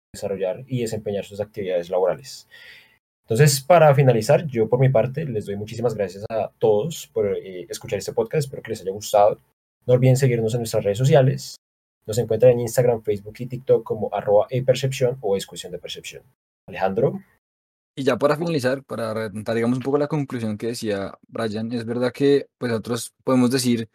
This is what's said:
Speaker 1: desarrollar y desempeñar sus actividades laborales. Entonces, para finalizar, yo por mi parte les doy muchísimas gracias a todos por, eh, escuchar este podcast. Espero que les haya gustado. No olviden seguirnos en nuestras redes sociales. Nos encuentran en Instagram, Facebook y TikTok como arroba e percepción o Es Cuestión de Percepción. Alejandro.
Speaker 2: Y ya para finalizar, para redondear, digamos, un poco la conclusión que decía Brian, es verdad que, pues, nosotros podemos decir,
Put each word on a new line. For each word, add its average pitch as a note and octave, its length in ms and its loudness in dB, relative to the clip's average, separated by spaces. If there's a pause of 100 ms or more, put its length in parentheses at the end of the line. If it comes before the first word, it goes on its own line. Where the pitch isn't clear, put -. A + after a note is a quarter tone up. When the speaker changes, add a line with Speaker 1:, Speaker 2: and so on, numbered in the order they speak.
(120)
Speaker 1:
desarrollar G2 540 -6
y B2 160 -4
desempeñar G#2 420 -6
sus G2+ 160 -10
actividades F2+ 500 -4
laborales. F2+ 580 -2 (760)
Entonces, C3+ 360 4
para D#3 340 8
finalizar, C3 520 4
yo A2+ 220 0
por B2 120 2
mi C3 80 6
parte C3 360 0
les G#2+ 220 -6
doy G2+ 80 -6
muchísimas A2 400 -4
gracias G2 340 -6
a A2 300 -4
todos A2 540 2
por, G#2+ 140 0 (100)
eh, F2+ 320 -12
escuchar G#2 320 -6
este - 120 -8
podcast. C3 340 -2
Espero - 160 -12
que - 80 -14
les G#2 100 -8
haya F2+ 100 -6
gustado. G#2 480 2 (480)
No B2+ 80 6
olviden B2+ 220 6
seguirnos A#2 380 2
en A#2+ 60 -2
nuestras A2 220 -2
redes G2+ 160 0
sociales. C3+ 560 2 (520)
Nos G#2+ 120 -2
encuentran A2+ 340 4
en A#2+ 80 0
Instagram, A#2+ 440 0
Facebook G#2 340 -6
y B2+ 80 -8
TikTok A#2+ 380 0
como G#2+ 280 -6
arroba G2+ 380 2
e B2+ 140 -2
percepción C3 560 0
o G2 160 0
Es F#2+ 100 -6
Cuestión F2 240 -16
de F2 80 -10
Percepción. - 460 -16 (420)
Alejandro. G2 540 -2 (760)
Speaker 2:
Y C#3+ 60 -8
ya B2+ 160 2
para C#3+ 180 2
finalizar, C#3 460 -2
para A2 320 -6
redondear, A2 400 -6
digamos, A#2 240 0
un A#2+ 60 -8
poco C#3 140 0
la C#3+ 100 0
conclusión A#2+ 500 -4
que A2+ 100 -6
decía G2+ 480 -6 (120)
Brian, A2+ 440 -6
es A#2 120 -6
verdad A#2+ 280 -2
que, C#3 340 2 (120)
pues, B2 120 -4
nosotros A2+ 520 -4
podemos B2+ 300 4
decir, A#2+ 420 0